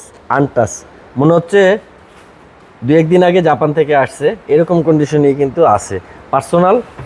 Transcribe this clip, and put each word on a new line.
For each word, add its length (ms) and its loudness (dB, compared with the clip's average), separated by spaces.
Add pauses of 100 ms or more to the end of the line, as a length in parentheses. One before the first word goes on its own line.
(360)
আনটাচ। 360 -2 (460)
মনে 180 2
হচ্ছে 240 0 (1200)
দু 180 0
একদিন 280 2
আগে 200 2
জাপান 300 0
থেকে 160 0 (100)
আসছে, 220 -6 (260)
এরকম 340 2
কন্ডিশনেই 540 0
কিন্তু 200 -2 (160)
আছে। 200 -6 (360)
পার্সোনাল 440 0 (300)